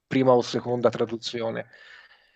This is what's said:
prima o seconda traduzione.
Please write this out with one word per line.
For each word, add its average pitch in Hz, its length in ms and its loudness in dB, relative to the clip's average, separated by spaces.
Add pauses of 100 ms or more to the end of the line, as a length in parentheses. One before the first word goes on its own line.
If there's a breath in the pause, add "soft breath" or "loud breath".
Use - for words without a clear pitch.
prima 131 260 4
o 123 80 6
seconda 120 480 -2
traduzione. 113 800 -4 (680 soft breath)